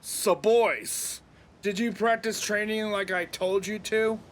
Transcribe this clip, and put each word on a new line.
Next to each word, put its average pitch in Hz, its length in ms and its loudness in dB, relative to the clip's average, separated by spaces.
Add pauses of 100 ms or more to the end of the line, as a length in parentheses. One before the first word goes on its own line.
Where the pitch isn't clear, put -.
So, - 340 0
boys, 170 840 2 (400)
did 196 180 -2
you 233 140 0
practice 226 480 0
training 214 500 -2
like 196 220 -2
I 180 120 0
told 190 420 0
you 214 140 -4
to? 220 380 0 (140)